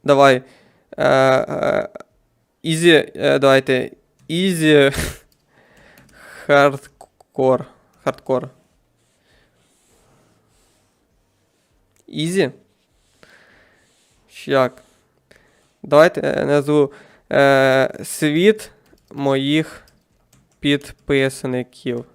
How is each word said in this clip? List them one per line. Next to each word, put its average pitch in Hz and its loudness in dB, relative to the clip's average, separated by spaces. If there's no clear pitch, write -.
Давай. 135 4
Е, 143 -2
е, 135 0
Ізі, 160 2
е, 139 0
давайте. 135 0
Ізі. 156 2
<laughs> - -20
ХАРДКОР. 135 -2
Хардкор. 131 -6
Ізі? 160 -4
Чи - -16
як? 131 -2
Давайте, 156 2
е, 143 -4
назву, 143 0
е, 135 2
світ 175 0
моїх 139 -4
підписників. 135 -6